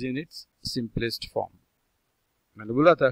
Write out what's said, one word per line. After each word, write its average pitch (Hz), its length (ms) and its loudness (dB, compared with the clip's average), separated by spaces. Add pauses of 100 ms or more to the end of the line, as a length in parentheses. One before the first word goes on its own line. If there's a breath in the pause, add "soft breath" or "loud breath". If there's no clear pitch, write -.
(100)
in 131 120 -6
its - 160 -16 (320)
simplest 117 600 -6
form। 98 180 -6 (1080)
मैंने 110 160 -8
बोला 160 200 8
था 135 180 2